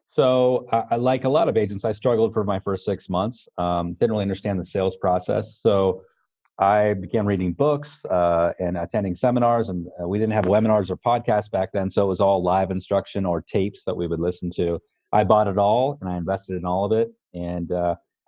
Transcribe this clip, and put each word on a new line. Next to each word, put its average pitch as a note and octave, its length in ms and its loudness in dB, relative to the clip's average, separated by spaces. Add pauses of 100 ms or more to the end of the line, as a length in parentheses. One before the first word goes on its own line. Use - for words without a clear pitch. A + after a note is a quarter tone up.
So, B2+ 640 2
uh, A#2 180 0
I, A#2+ 60 -2
like B2+ 300 0
a C3 40 0
lot D#3 200 2
of A2 80 0
agents, G2+ 280 -2
I A2+ 60 -2
struggled A2+ 420 0
for G#2+ 100 0
my F#2+ 180 -2
first G2 240 -4
six F#2+ 240 -4
months. G2 380 -4 (120)
Um, F2 400 -2
didn't A#2+ 120 2
really G#2+ 120 -2
understand G2 360 -2
the F2 60 -6
sales F#2+ 300 -2
process. G#2 680 -2
So G2 400 2 (580)
I G#2 360 4
began G2+ 300 -2
reading F#2 280 0
books, D3 520 -2
uh, F2 540 2
and F2+ 180 -4
attending F2+ 380 -4
seminars. A#2+ 540 2
And, F2 160 -6 (160)
uh, F2 60 -6
we G2 100 -2
didn't G#2+ 160 0
have G#2 120 2
webinars G#2+ 440 4
or F#2 80 -4
podcasts A#2 540 0
back F#2+ 220 -2
then, G2 180 -2
so G2+ 140 2
it - 20 2
was F#2 140 0
all G2 200 4
live F2+ 300 2
instruction F#2+ 540 -2
or E2+ 160 -2
tapes G2+ 440 -4
that F2+ 100 -4
we F2 120 -4
would D#2+ 140 -4
listen F2 340 -4
to. E2+ 240 -2 (320)
I G#2+ 140 4
bought G#2+ 240 4
it F#2+ 80 -4
all, A#2+ 440 0
and F#2+ 80 -6
I F2+ 80 -4
invested F#2 380 -6
in F2 100 -6
all F#2 200 -2
of G2+ 80 0
it. A2+ 180 0 (220)
And, F2 380 -6
uh, F2 240 -2 (320)